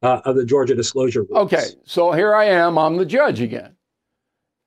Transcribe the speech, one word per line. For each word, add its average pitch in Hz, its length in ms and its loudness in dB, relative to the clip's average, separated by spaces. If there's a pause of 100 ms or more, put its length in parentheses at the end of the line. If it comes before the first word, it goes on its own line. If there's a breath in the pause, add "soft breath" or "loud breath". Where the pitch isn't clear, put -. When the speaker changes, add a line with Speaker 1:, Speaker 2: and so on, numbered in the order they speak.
Speaker 1:
uh, 127 220 0
of 131 120 0
the 127 80 0
Georgia 131 300 0
disclosure 120 500 -2
rules. 190 280 0
Speaker 2:
Okay, 151 120 0 (200)
so 175 280 0
here 208 220 2
I 214 100 4
am, 175 340 2
I'm 160 180 0
the 185 80 0
judge 147 360 0
again. 117 340 -8 (920)